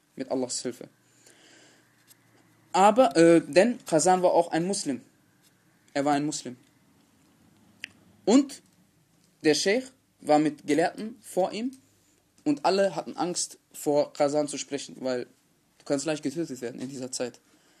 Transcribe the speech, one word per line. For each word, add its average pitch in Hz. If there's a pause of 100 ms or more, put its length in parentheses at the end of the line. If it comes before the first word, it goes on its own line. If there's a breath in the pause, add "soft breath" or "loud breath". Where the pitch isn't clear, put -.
(140)
mit 131
Allahs 127
Hilfe. - (1800 soft breath)
Aber, 208
äh, 165
denn 175
Qasan 175
war 180
auch 170
ein 165
Muslim. 180 (920)
Er 143
war 147
ein 143
Muslim. 131 (1700)
Und 269 (800)
der 151
Scheich 208 (360)
war 151
mit 151
Gelehrten 175
vor -
ihm 240 (720)
und 143
alle 190
hatten -
Angst, - (140)
vor 147
Qasan 147
zu 139
sprechen, -
weil 127
du -
kannst 143
leicht 151
getötet 139
werden 123
in 127
dieser 131
Zeit. 123 (400 soft breath)